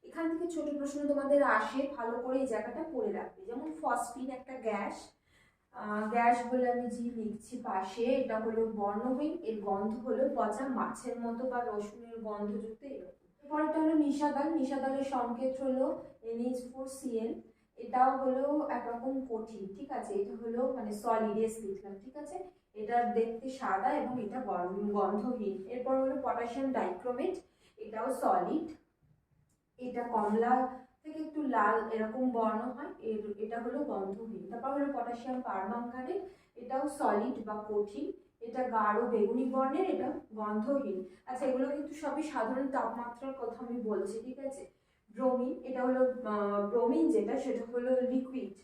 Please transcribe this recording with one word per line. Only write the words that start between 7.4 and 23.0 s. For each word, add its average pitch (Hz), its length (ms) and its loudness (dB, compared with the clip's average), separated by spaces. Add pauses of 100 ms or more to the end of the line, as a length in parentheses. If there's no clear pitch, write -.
পাশে, 196 400 -2
এটা 240 340 4
হলো 226 280 2
বর্ণহীন, 226 760 0
এর 214 180 -4
গন্ধ 202 320 0 (140)
হলো 262 280 2
পচা 226 340 0
মাছের 233 520 -4
মতো 233 300 -4
বা 247 100 0
রসুনের 226 600 -6
গন্ধযুক্ত 208 640 -6
এরকম। - 320 -12 (260)
এরপরেরটা 302 380 2
হলো 320 120 6
নিশাদল, 294 640 4
নিশাদলের 269 500 0
সংকেত 262 580 0
হলো 262 220 4 (380)
এনএইচ 240 500 -4
ফোর 262 160 -8
সিএল, 226 460 -2 (420)
এটাও 254 400 4
হলো 269 520 2
একরকম 247 600 -4
কঠিন, 214 320 -6 (140)
ঠিক - 160 -10
আছে, 220 220 -6
এটা 202 280 0
হলো 240 340 0
মানে 214 160 -4
সলিড, 214 440 2
এস 220 180 2 (100)
লিখলাম, 196 300 -6 (100)
ঠিক 262 120 -14
আছে, 302 200 -10 (380)
এটা 226 300 2